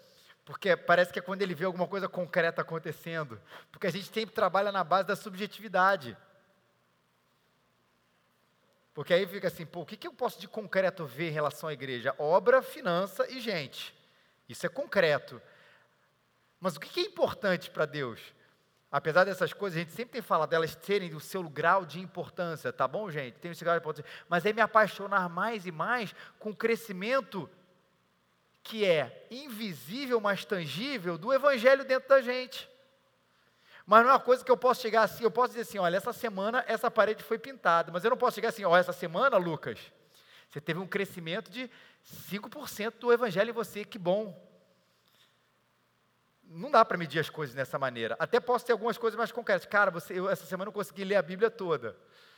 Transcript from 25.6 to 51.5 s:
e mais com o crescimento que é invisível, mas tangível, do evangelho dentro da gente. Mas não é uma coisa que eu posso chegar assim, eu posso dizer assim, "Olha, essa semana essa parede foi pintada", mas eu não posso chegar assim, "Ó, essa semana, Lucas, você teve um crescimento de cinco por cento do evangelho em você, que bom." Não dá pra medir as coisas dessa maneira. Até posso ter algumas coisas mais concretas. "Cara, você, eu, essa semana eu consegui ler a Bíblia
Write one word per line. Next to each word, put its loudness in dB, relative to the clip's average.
e -8
mais -2
com -8
o -10
crescimento -2
que -4
é 2
invisível, -4
mas 0
tangível, -4
do 0
evangelho 6
dentro 0
da 8
gente. -6
Mas 10
não 6
é 10
uma 6
coisa 4
que -2
eu 8
posso 2
chegar 4
assim, 0
eu 4
posso 2
dizer -6
assim, -8
"Olha, 2
essa -4
semana -2
essa 0
parede 2
foi -4
pintada", 0
mas -4
eu 4
não 2
posso 0
chegar -2
assim, -6
"Ó, 6
essa 6
semana, 0
Lucas, -6
você -12
teve -4
um -8
crescimento -6
de -10
cinco -10
por -14
cento -8
do 4
evangelho 2
em -10
você, -6
que -14
bom." -2
Não -10
dá 8
pra -2
medir -2
as 0
coisas -8
dessa -6
maneira. -2
Até 2
posso -2
ter 0
algumas 0
coisas -2
mais -2
concretas. -2
"Cara, 2
você, -8
eu, -2
essa -2
semana -6
eu -20
consegui -8
ler 2
a 6
Bíblia 0